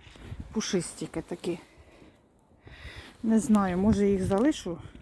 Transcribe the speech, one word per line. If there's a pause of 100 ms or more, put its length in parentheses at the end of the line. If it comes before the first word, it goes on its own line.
(520)
Пушистіки
такі. (1600)
Не
знаю,
може,
їх
залишу. (240)